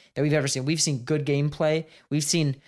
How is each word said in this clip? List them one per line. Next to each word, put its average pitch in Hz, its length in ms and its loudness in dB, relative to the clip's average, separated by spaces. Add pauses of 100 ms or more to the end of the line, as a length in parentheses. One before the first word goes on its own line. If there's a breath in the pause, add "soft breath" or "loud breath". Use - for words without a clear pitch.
(140 soft breath)
that 135 80 -2
we've 147 120 2
ever 143 140 2
seen. 131 180 -4
We've 156 160 0
seen 135 220 -2
good 151 220 -2
gameplay. 151 600 0 (240 loud breath)
We've 151 140 0
seen 147 340 0 (100)